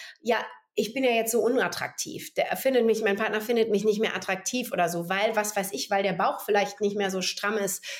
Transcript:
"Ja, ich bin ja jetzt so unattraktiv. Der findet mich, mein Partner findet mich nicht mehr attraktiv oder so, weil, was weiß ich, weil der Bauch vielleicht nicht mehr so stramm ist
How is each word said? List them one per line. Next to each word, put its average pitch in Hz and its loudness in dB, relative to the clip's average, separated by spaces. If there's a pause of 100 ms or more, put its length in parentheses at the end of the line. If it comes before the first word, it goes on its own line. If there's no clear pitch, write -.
(200)
"Ja, 220 2 (420)
ich 220 -2
bin 269 -2
ja 254 4
jetzt 226 2
so 240 2
unattraktiv. - -2
Der - 0
findet 247 2
mich, 214 2
mein 202 2
Partner 214 -2
findet 226 2
mich 202 2
nicht 208 4
mehr 214 0
attraktiv 190 -4
oder 175 2
so, 170 -4
weil, 208 0
was 214 -2
weiß 190 -2
ich, - -6
weil 196 2
der 190 2
Bauch 214 0
vielleicht 202 0
nicht 202 0
mehr 196 0
so 190 -2
stramm 202 -2
ist 196 -2 (160)